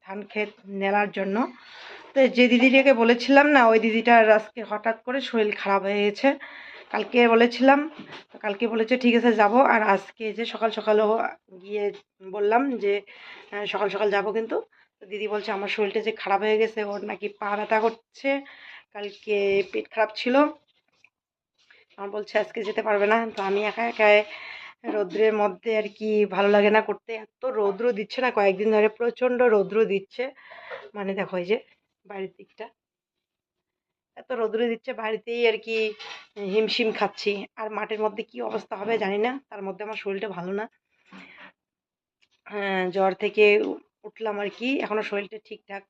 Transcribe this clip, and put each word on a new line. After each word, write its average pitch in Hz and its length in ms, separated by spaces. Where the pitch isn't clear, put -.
ধান 196 140
ক্ষেত 208 200
নেড়ার 196 380
জন্য। 196 200
তো 262 60
যে 247 140
দিদিটাকে 262 500
বলেছিলাম 247 540
না, 262 60
ওই 220 140
দিদিটার 226 400
আজকে 214 240
হঠাৎ 220 340
করে 254 140
শরীর 214 220
খারাপ 196 260
হয়ে 202 180
গেছে। 208 220
কালকে 214 280
বলেছিলাম, 240 460
তো - 40
কালকে 208 280
বলেছে 220 200
ঠিক 240 160
আছে 240 120
যাবো, 208 180
আর 226 80
আজকে - 320
যে 226 60
সকাল 220 240
সকাল 208 200
ও 208 40
গিয়ে 202 220
বললাম 214 260
যে, 202 100
আহ, 208 200
সকাল 202 200
সকাল 202 220
যাবো 202 220
কিন্তু। 226 200
তো - 140
দিদি 208 220
বলছে 214 240
আমার 202 180
শরীরটা 208 320
যে 226 40
খারাপ 196 240
হয়ে 214 160
গেছে, 220 180
ওর 202 100
নাকি 208 160
পা 202 180
ব্যথা 214 280
করছে, - 440
কালকে 208 440
পেট 220 220
খারাপ 220 160
ছিল। 247 160
আমার 202 180
বলছে 208 180
আজকে 214 240
যেতে 220 200
পারবে 202 260
না। 226 40
তো - 40
আমি 196 100
একা 226 220
একাই 208 260
রৌদ্রের 208 480
মধ্যে 208 360
আর 208 100
কি 214 120
ভালো 202 200
লাগে 202 220
না 220 100
করতে, 202 240
এত - 180
রৌদ্র 202 260
দিচ্ছে 214 220
না 247 160
কয়েকদিন 202 380
ধরে, 208 120
প্রচণ্ড 240 400
রৌদ্র 202 240
দিচ্ছে। 196 320
মানে 196 260
দেখো 185 220
এই 175 80
যে 220 80
বাইরের 190 340
দিকটা 208 260
এত - 140
রৌদ্র 220 280
দিচ্ছে, 233 200
বাড়িতেই 220 460
আর 220 180
কি 226 120
হিমশিম 220 440
খাচ্ছি। 202 340
আর 220 80
মাঠের 214 280
মধ্যে 214 240
কি - 80
অবস্থা 214 320
হবে 214 120
জানি 196 220
না, 247 60
তার 208 180
মধ্যে 190 200
আমার 214 160
শরীরটা 196 340
ভালো 175 220
না। 220 60
হ্যাঁ, 196 360
জ্বর 190 160
থেকে 208 220
উঠলাম 214 360
আর 202 140
কি, 240 120
এখনো 214 260
শরীরটা 202 360
ঠিকঠাক 196 440